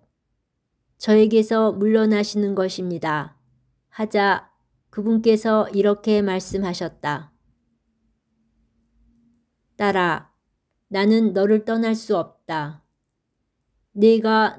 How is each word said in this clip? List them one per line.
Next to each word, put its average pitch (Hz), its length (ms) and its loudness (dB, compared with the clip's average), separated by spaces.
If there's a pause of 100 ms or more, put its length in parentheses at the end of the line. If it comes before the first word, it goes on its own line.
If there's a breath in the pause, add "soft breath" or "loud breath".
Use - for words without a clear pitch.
(960)
저에게서 220 760 2
물러나시는 208 840 0
것입니다. 175 800 -6 (520)
하자 202 600 -2 (400)
그분께서 220 800 0
이렇게 208 540 0
말씀하셨다. 180 1080 -6 (2500)
"딸아, 185 540 -2 (560)
나는 208 460 2
너를 208 320 2
떠날 226 280 -2
수 220 240 -4
없다. 156 680 -8 (1080)
네가 220 680 2